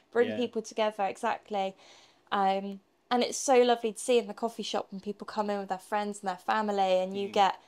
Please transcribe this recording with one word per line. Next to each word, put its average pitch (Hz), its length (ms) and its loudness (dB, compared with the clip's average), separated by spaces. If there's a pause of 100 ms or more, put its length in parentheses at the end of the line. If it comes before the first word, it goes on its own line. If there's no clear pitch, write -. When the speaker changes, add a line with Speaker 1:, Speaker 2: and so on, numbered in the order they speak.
(120)
Speaker 1:
Bring 240 180 2
Speaker 2:
Yeah. 214 80 -4
Speaker 1:
people 226 240 -4
together, 214 440 -2
exactly. 196 680 -4 (560)
Um, 196 480 0 (300)
and 247 140 2
it's - 140 -4
so 269 240 4
lovely 233 320 2
to - 60 -16
see 247 200 2
in 208 80 -2
the 202 80 -10
coffee 220 280 -6
shop - 280 -4
when 190 100 -10
people 208 240 -10
come 208 240 -4
in 202 100 -2
with 196 100 -8
their 185 100 -4
friends 208 420 -6
and 202 80 -8
their 180 80 -4
family, 202 600 2
and 190 180 -4
you 202 120 -4
Speaker 2:
Mm. 214 40 -8
Speaker 1:
get 196 220 4 (120)